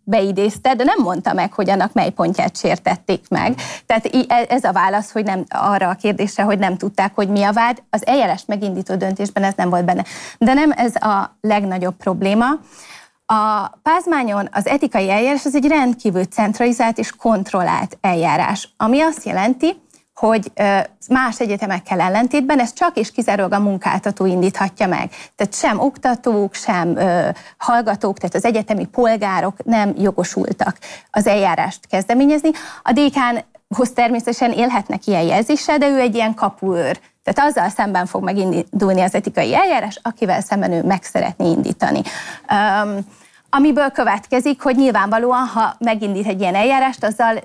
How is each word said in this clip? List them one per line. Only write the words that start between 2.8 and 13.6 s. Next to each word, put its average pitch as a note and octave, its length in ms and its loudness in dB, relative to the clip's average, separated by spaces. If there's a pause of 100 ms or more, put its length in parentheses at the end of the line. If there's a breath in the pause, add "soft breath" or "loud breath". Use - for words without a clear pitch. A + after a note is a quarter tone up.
meg. - 260 -2 (300 loud breath)
Tehát - 300 -2
í-, B3+ 120 4
e-, A#3+ 220 2
ez B3 140 0
a F#3+ 80 0
válasz, F#3+ 400 0
hogy A3 120 -4
nem, G3 260 -4
arra G3 400 0
a F#3 60 -2
kérdésre, G3+ 480 -2
hogy G3+ 160 2
nem F#3 180 0
tudták, G3 380 -4
hogy G3+ 140 0
mi G3+ 140 2
a G3+ 100 2
vád. A#3 360 0
Az G#3 160 -4
eljárást A3+ 420 2
megindító F#3+ 480 -4
döntésben G3 480 -2
ez G3 120 0
nem F3+ 140 0
volt F3+ 160 2
benne. F#3 180 0 (340 loud breath)
De A#3+ 160 4
nem D4+ 180 4
ez A#3 240 0
a - 460 -2
legnagyobb F#3 540 -2
probléma. G3 500 0 (800 loud breath)
A G#3+ 420 0 (160)